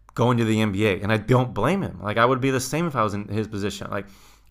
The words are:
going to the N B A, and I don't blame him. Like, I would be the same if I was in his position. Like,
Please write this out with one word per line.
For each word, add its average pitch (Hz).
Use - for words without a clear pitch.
going 120
to 117
the 110
N 107
B 104
A, 90
and 101
I 110
don't 127
blame 143
him. 90
Like, 104
I 117
would 127
be 135
the 131
same 151
if 143
I 113
was 101
in 101
his 104
position. 101
Like, 101